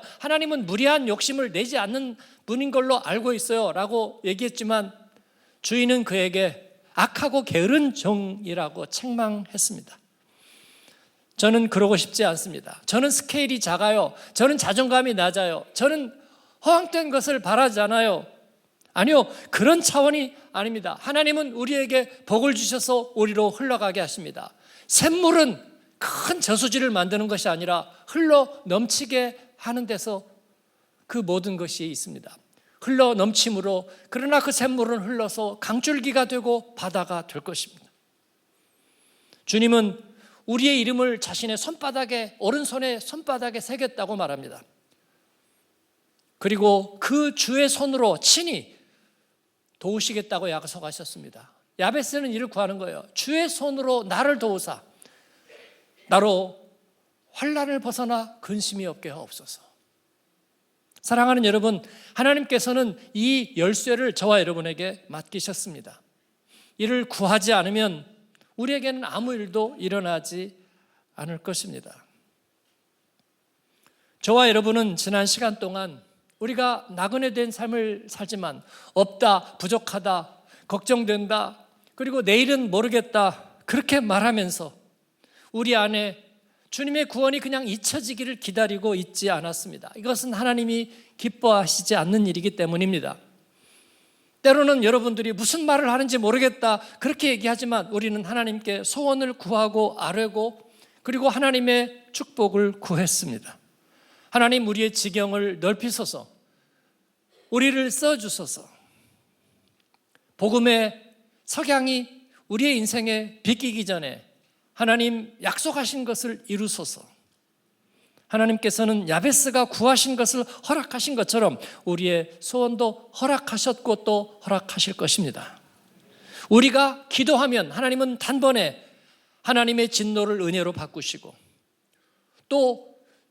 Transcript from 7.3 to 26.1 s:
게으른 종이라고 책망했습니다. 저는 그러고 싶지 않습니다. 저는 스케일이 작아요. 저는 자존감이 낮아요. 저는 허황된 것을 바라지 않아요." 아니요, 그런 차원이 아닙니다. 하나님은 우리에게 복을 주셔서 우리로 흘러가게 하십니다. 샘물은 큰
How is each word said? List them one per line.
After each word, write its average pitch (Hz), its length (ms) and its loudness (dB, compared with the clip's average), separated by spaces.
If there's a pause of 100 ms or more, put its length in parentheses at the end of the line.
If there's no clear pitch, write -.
게으른 233 500 2
종이라고 185 920 -6
책망했습니다. 214 1120 -6 (1400)
저는 226 340 4
그러고 202 280 4
싶지 - 260 -2
않습니다. 165 600 -4
저는 254 240 2
스케일이 269 500 -2
작아요. 190 540 2 (200)
저는 277 240 4
자존감이 254 560 2
낮아요. 180 600 0
저는 277 400 0 (520)
허황된 339 440 4
것을 269 300 0
바라지 208 420 2
않아요." 214 440 2 (680)
아니요, 254 340 6 (240)
그런 320 300 6
차원이 285 520 2 (200)
아닙니다. 196 480 -6
하나님은 294 500 0
우리에게 254 580 0 (160)
복을 233 300 2
주셔서 240 580 -2
우리로 214 380 2
흘러가게 196 480 -2
하십니다. 160 540 -10 (340)
샘물은 330 720 4 (380)
큰 - 400 -4